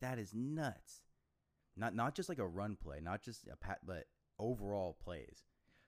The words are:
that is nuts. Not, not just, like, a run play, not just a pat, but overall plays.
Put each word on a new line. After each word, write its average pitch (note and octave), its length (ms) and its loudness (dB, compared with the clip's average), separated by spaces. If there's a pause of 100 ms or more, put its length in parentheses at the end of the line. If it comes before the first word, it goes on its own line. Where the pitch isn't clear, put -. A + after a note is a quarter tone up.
that B2+ 180 0
is G2+ 160 -2
nuts. C#3 680 0 (760)
Not, G#2 180 2
not A#2+ 200 4
just, F#3 140 0
like, F3 100 0
a G#2 80 4
run F#2+ 360 0
play, D2 180 -4
not F2 220 0
just - 240 -10
a - 100 -10
pat, F#2 300 -2
but F2 200 -4 (320)
overall G2+ 680 2
plays. E2+ 400 -8 (440)